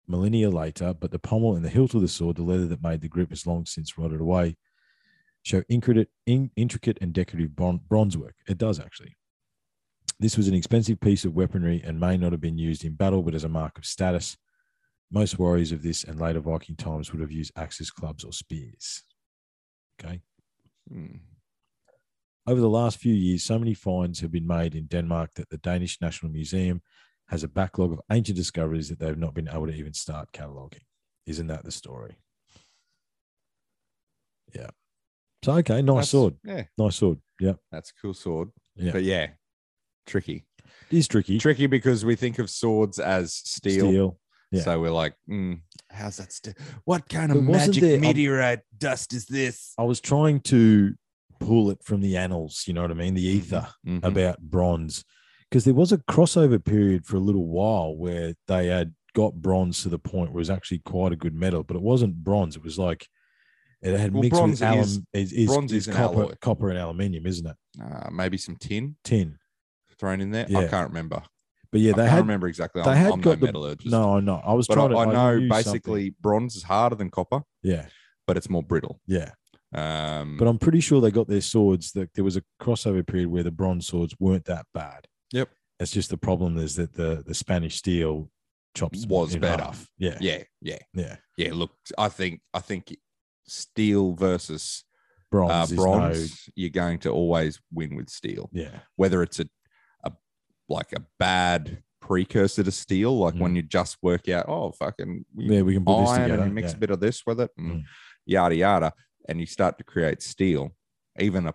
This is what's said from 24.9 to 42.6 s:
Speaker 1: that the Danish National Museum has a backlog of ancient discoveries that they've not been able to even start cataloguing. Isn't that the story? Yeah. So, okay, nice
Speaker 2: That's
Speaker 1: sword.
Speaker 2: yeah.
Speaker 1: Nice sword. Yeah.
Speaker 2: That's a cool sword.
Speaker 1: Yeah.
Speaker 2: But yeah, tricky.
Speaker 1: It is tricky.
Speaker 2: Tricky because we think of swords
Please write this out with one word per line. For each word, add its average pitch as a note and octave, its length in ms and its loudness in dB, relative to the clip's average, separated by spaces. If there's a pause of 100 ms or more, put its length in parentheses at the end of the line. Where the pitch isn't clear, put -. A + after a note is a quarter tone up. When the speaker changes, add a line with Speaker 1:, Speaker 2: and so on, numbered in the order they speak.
Speaker 1:
that - 140 -12
the D#2 80 -12
Danish F2+ 440 -4
National E2 300 -6
Museum F2 500 -4 (480)
has D#2+ 140 -6
a D#2 40 -6
backlog F2+ 460 -2
of D#2 80 -10 (100)
ancient G#2 240 0
discoveries D#2+ 540 -4
that E2 100 -12
they've D#2 180 -6
not E2 160 -6
been D#2+ 140 -8
able D#2 200 -6
to D#2+ 60 -8
even D2+ 200 -12
start D2+ 400 -12
cataloguing. C#2 480 -18 (440)
Isn't D#2+ 220 -8
that D#2+ 160 -10
the - 80 -16
story? - 460 -16 (2250)
Yeah. - 160 -16 (760)
So, C3+ 100 2
okay, C#3 280 4
nice C3+ 160 6
Speaker 2:
That's G#2+ 120 2
Speaker 1:
sword. A#2+ 340 4
Speaker 2:
yeah. F#3+ 200 -8 (140)
Speaker 1:
Nice G#2+ 180 2
sword. E2+ 240 2 (200)
Yeah. F#2+ 140 0 (180)
Speaker 2:
That's D#2 200 -14
a - 100 -20
cool G2 120 -8
sword. E2 360 -8 (260)
Speaker 1:
Yeah. F2+ 160 -4
Speaker 2:
But F#2 120 0
yeah, F#2 240 0 (760)
tricky. E2+ 400 -4 (460)
Speaker 1:
It E3 60 4
is D#3 100 4
tricky. G2+ 300 2
Speaker 2:
Tricky C#3 300 4
because B2+ 380 2
we A#2 100 4
think A#2+ 240 -4
of G#2+ 100 -2
swords G#2+ 500 0